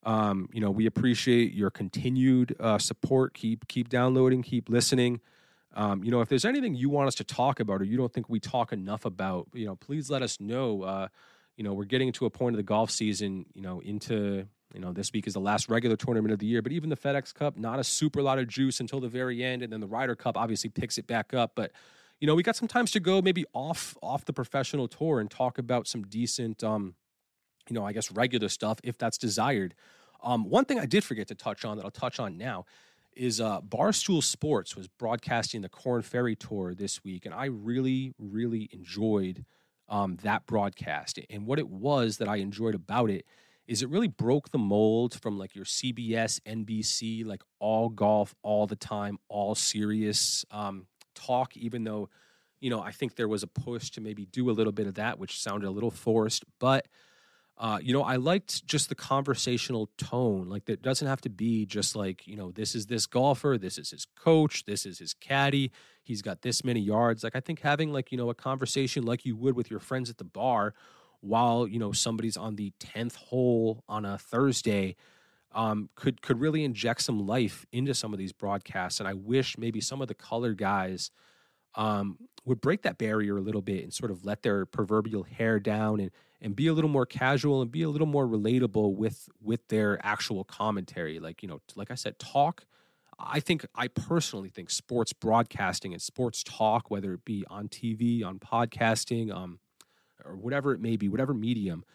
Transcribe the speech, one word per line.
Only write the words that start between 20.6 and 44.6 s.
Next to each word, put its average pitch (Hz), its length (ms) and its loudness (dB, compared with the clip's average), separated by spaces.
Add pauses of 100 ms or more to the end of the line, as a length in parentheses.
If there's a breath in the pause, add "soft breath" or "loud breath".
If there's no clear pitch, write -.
picks - 280 -4
it 110 100 -8
back 113 260 -2
up. 120 220 2
But, 104 160 -2 (480 loud breath)
you 147 80 2
know, 151 80 6
we 175 80 4
got 220 120 2
some 233 120 -2
times 247 240 2
to 214 80 2
go 185 220 4
maybe 185 220 2 (100)
off, 147 480 -6
off 139 240 -2
the 151 80 -4
professional 131 540 -2
tour 151 320 0
and 104 100 -2
talk - 280 -2
about 123 300 0
some 113 160 -6
decent, 113 600 -4
um, 107 320 -2 (720)
you 120 40 -4
know, 107 120 -2
I 101 60 -4
guess 104 200 -6
regular 117 380 0
stuff - 340 -2
if 120 140 -6
that's 113 200 -2
desired. 110 580 0 (480 soft breath)
Um, 117 260 0
one 233 160 6
thing 269 140 0
I 147 60 -2
did 113 180 4
forget 107 240 -6
to 107 80 -12
touch - 300 -8
on 107 120 -6
that 98 80 -10
I'll 104 60 -8
touch - 280 -6
on 98 180 -6
now 98 280 -8 (500 soft breath)
is, 117 260 -2
uh, 107 200 -2
Barstool 160 640 2
Sports - 520 0
was 92 120 -14
broadcasting 117 720 -2
the 92 80 -8
Korn 123 340 -2
Ferry 120 320 0
Tour 92 400 -6
this 98 280 -6
week, 92 220 -10
and 85 80 -10
I 120 120 -6
really, 131 760 0
really 110 520 -2
enjoyed, 92 720 0 (460)
um, 101 340 0
that 104 220 0
broadcast. 98 760 -2 (100)
And 104 160 -10
what 139 140 0
it - 80 -4
was 120 500 0
that 107 100 -2
I 104 100 0
enjoyed 101 380 -2
about 107 340 0
it 95 160 -2 (420 soft breath)
is 113 140 -2
it 127 80 -4
really 202 180 2
broke 135 440 0
the 151 60 0
mold 110 640 4